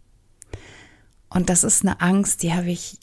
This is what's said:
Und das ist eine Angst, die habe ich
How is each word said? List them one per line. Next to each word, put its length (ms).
Und 200
das 140
ist 200
eine 180
Angst, 420
die 100
habe 160
ich 340